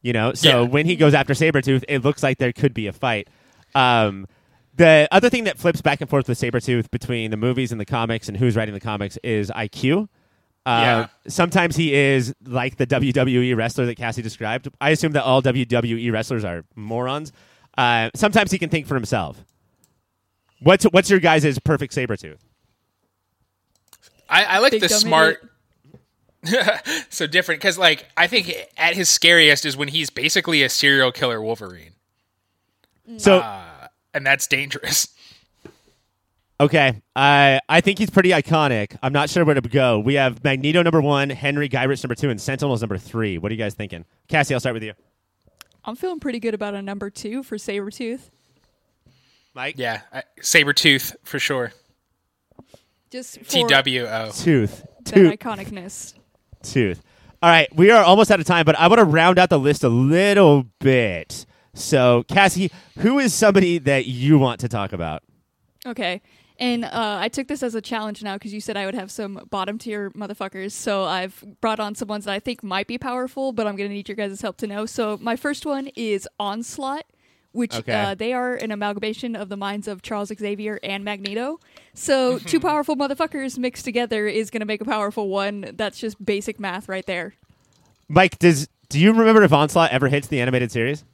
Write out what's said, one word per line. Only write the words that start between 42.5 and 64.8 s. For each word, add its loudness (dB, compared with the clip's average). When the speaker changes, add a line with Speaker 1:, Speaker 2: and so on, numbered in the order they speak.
Speaker 1:
number -4
three. -4
What -6
are -6
you -10
guys -6
thinking? -12
Cassie, 0
I'll -2
start -4
with -8
you. -12
Speaker 3:
I'm -12
feeling -8
pretty -8
good -4
about -8
a -10
number -10
two -10
for -12
Sabretooth. -10
Speaker 1:
Mike? -8
Speaker 2:
Yeah, -4
I, -10
Sabretooth 2
for -10
sure. -4
Speaker 3:
Just -16
for -20
Speaker 2:
T 0
W 2
O. -6
Speaker 1:
Tooth. 0
Speaker 3:
that -8
Speaker 1:
Tooth. 8
Speaker 3:
iconicness. -12
Speaker 1:
Tooth. -2
All 6
right, 6
we 8
are 8
almost 6
out 4
of -6
time, 2
but 4
I 6
wanna 8
round 4
out 4
the 4
list 0
a 2
little 6
bit. 0
So, 4
Cassie, 2
who 4
is 2
somebody 4
that 0
you 4
want 2
to -6
talk -4